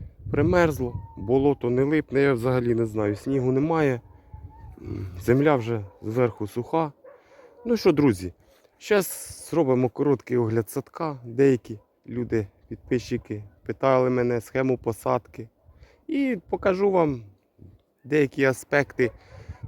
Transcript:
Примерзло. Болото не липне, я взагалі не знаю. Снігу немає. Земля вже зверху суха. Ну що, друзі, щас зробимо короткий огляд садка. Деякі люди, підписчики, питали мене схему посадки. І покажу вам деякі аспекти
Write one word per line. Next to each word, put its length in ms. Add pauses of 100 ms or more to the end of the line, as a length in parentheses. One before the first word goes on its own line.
(300)
Примерзло. 720 (140)
Болото 540
не 120
липне, 380
я 120
взагалі 420
не 120
знаю. 300
Снігу 360
немає. 480 (1200)
Земля 360
вже 280 (180)
зверху 440
суха. 460 (720)
Ну 120
що, 160
друзі, 400 (460)
щас 720
зробимо 380
короткий 480
огляд 340
садка. 540
Деякі 540 (280)
люди, 400 (220)
підписчики, 760 (220)
питали 440
мене 300
схему 380
посадки. 680 (580)
І 320 (100)
покажу 420
вам 320 (840)
деякі 400
аспекти 680 (580)